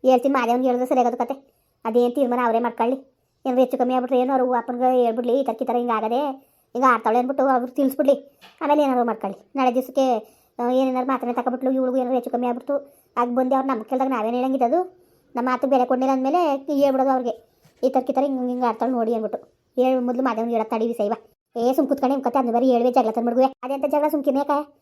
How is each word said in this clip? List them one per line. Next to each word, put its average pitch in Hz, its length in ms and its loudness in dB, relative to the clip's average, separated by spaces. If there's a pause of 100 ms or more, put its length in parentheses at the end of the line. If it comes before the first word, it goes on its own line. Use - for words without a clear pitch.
ಹೇಳ್ತೀನಿ 262 280 4
ಮಾದೇವನ್ಗೆ 247 340 2
ಹೇಳಿದ್ರೆ 247 200 0
ಸರಿಯಾಗೋದು 247 300 2
ಕತೆ. 247 180 -4 (500)
ಅದೇನ್ 240 300 2
ತೀರ್ಮಾನ 247 300 0
ಅವರೇ 226 140 2
ಮಾಡ್ಕೊಳ್ಳಿ. 233 380 -2 (480)
ಏನಾದ್ರು 262 160 2
ಹೆಚ್ಚು 254 160 2
ಕಮ್ಮಿ 254 160 0
ಆಗ್ಬಿಟ್ರೆ 254 260 0
ಏನು 254 140 0
ಅವ್ರು 254 200 2
ಅಪ್ಪನ್ಗೆ 247 500 0
ಹೇಳ್ಬಿಡ್ಲಿ, 240 360 0
ಈ 277 40 0
ಥರ 233 180 -2
ಈ 254 40 -2
ಥರ 247 100 -2
ಹಿಂಗ್ 240 160 0
ಆಗದೆ 220 300 -2 (540)
ಹಿಂಗ 254 120 0
ಆಡ್ತಾಳೆ 226 320 2
ಅಂದ್ಬಿಟ್ಟು 254 280 -2
ಅವ್ರು 254 200 2
ತಿಳಿಸ್ಬಿಡ್ಲಿ. 269 480 2 (460)
ಆಮೇಲೆ 294 220 2
ಏನಾದ್ರು 247 220 2
ಮಾಡ್ಕೊಳ್ಳಿ. 208 320 -4 (180)
ನಾಳೆ 254 200 0
ದಿವಸಕ್ಕೆ, 262 300 0 (540)
ಆ, 240 100 -2
ಏನೇನಾದ್ರು 262 420 0
ಮಾತನ್ನ 254 200 -2
ತಗೊಬಿಟ್ಲು, 254 400 -2
ಇವ್ಳಿಗೂ 262 260 0
ಏನಾದ್ರು 254 160 -2
ಹೆಚ್ಚು 240 180 -4
ಕಮ್ಮಿ 247 160 -2
ಆಗ್ಬಿಡ್ತು, 247 280 -4 (420)
ಆಗ 247 120 0
ಬಂದು 254 260 0
ಅವ್ರು 262 120 0
ನಮ್ಗೆ 226 160 -4
ಕೇಳ್ದಾಗ 262 240 -2
ನಾವೇನ್ 233 280 -2
ಹೇಳಂಗಿದ್ದು? 254 300 0
ಅದು 285 140 2 (560)
ನಮ್ಮ 247 140 -2
ಮಾತು 254 180 -2
ಬೆಲೆ 254 180 2
ಕೊಡ್ಲಿಲ್ಲ 262 280 0
ಅಂದ್ಮೇಲೆ 269 280 0 (400)
ಹೇಳ್ಬಿಡೋದು 269 280 2
ಅವ್ರಿಗೆ, 254 240 -2 (500)
ಈ 254 60 4
ಥರ 254 200 0
ಈ 277 40 -2
ಥರ 262 80 2
ಹಿಂಗ್ 262 280 -2
ಹಿಂಗ್ 247 140 -2
ಆಡ್ತಾಳೆ 233 280 -2
ನೋಡಿ 233 220 0
ಅಂದ್ಬಿಟ್ಟು. 220 260 -4 (380)
ಹೇಳ್ 262 240 2
ಮೊದ್ಲು 247 220 -2
ಮಾದೇವನ್ಗೆ 233 320 -2
ಹೇಳಕ್ 220 140 0
ತಡೀವಿ 233 240 -2
ಸೈವ. 214 200 -2 (420)
ಏ 240 180 0
ಸುಮ್ 269 140 2
ಕೂತ್ಕೊಂಡೆ 269 280 0
ನಿಮ್ 269 80 -4
ಕತೆ, 269 160 0
ಅದ್ನ 240 120 0
ಬರೀ 247 200 2
ಹೇಳ್ವೆ 240 200 2
ಜಗಳ 220 200 2
ತಂದ್ಬಿಡ್ವೆ. 240 340 0 (180)
ಅದೆಂತ 269 220 -6
ಜಗಳ 294 220 0
ಸುಮ್ಕಿರ್ನೇಕ? 285 440 0 (300)